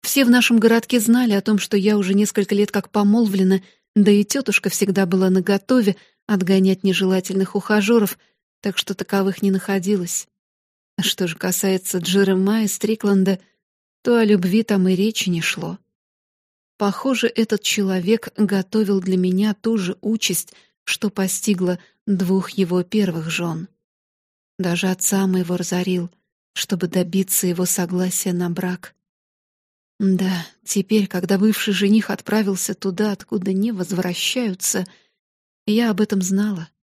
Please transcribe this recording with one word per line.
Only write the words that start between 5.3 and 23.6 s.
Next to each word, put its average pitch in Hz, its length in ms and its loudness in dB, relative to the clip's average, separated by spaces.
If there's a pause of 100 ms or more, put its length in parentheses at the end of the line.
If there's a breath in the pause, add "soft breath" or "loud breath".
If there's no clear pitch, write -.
наготове 196 640 2 (320 soft breath)
отгонять 190 560 2
нежелательных 190 720 0
ухажеров, 214 640 2 (420)
так 202 160 -4
что - 160 -6
таковых 196 480 -2
не 196 80 2
находилось. 190 800 -2 (680)
А 190 60 -2
что - 240 -2
же 165 120 -6
касается 185 600 -2
Джеремайи 190 680 2
Стрикленда, 196 720 0 (640 soft breath)
то 240 120 2
о 226 80 4
любви 202 380 4
там 196 280 2
и 185 60 4
речи 202 340 -2
не 170 120 -2
шло. 165 380 -6 (1000)
Похоже, 220 480 0
этот 220 340 -2
человек 190 760 -2
готовил 196 640 0
для 185 160 0
меня 185 360 0
ту 226 240 -2
же 180 220 -4
участь, - 540 -4 (320 soft breath)
что - 240 -4
постигла 185 680 -2 (300 soft breath)
двух 190 440 0
его 180 320 0
первых 175 460 -2
жен. 165 380 -6 (920)